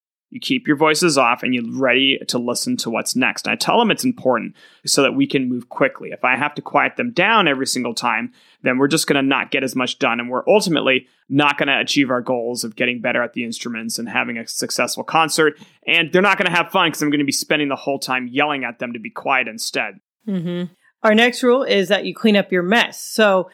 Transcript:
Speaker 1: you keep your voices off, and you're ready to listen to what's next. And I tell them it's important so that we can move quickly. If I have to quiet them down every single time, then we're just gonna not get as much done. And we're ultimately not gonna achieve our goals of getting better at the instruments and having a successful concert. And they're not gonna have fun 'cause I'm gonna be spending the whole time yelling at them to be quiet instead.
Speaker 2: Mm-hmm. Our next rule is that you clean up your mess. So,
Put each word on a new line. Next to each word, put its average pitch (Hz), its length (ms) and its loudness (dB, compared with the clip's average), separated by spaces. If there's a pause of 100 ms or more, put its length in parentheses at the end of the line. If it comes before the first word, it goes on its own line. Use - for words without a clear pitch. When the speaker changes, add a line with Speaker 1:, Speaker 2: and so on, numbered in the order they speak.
(320)
Speaker 1:
you 123 60 -14
keep 127 300 -4
your 147 80 4
voices 156 420 4
off, 123 240 4
and 127 100 -2
you're 120 200 -2
ready 131 560 2
to 131 100 -2
listen 120 380 -2
to - 120 -6
what's 113 280 -4
next. 123 300 -2
And 104 60 -2
I 120 40 -2
tell 175 240 2
them 226 100 2
it's - 140 -2
important 120 500 -2 (320)
so - 160 2
that 123 140 2
we 139 100 2
can 135 220 -2
move 123 220 -6
quickly. - 420 -2
If - 120 -10
I 127 120 2
have 143 180 -4
to 147 80 -10
quiet 135 340 0
them 120 140 -4
down 190 380 2
every 135 180 0
single 120 280 -4
time, 117 380 -2 (300)
then 127 160 0
we're 139 80 4
just 151 220 0
gonna 143 140 2
not 135 280 0
get 139 140 -2
as 120 100 -4
much 127 240 -2
done. 120 220 0
And 120 100 -8
we're 123 160 -4
ultimately 139 600 2 (200)
not 143 300 2
gonna 139 220 2
achieve 127 320 0
our 123 80 0
goals 120 420 -4
of 113 140 -8
getting 123 240 -2
better 120 240 0
at 117 80 -8
the 123 100 -6
instruments 117 560 -8
and 117 100 -8
having 117 300 -4
a 117 80 -12
successful - 560 -4
concert. 156 560 2 (260)
And 165 280 0
they're 180 100 4
not 196 160 4
gonna 185 180 0
have 170 140 0
fun 175 220 2
'cause - 100 -6
I'm 151 80 0
gonna 147 140 2
be 139 80 -2
spending 151 340 0
the 139 80 -2
whole 139 240 -4
time 127 300 -4
yelling 139 340 -2
at 120 160 -8
them 120 140 -8
to 117 80 -10
be 110 100 -14
quiet 127 380 -2
instead. 110 500 -8 (300)
Speaker 2:
Mm-hmm. 175 440 -4 (300)
Our 220 120 4
next 240 280 2
rule 254 200 4
is 196 260 2
that 196 160 0
you 180 100 -6
clean 214 220 4
up 196 160 0
your 180 100 2
mess. 202 380 0
So, 190 540 2